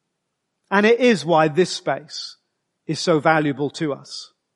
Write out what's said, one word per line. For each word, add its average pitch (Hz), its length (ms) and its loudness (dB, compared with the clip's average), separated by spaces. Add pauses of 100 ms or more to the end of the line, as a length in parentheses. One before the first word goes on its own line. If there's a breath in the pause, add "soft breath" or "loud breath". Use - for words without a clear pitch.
(680)
And 202 160 2
it 233 140 4
is 233 240 2
why 160 240 2
this 170 220 0
space - 680 -10 (500)
is 156 140 -6
so 160 220 0
valuable 147 480 0
to 151 240 -6
us. - 400 -16 (220)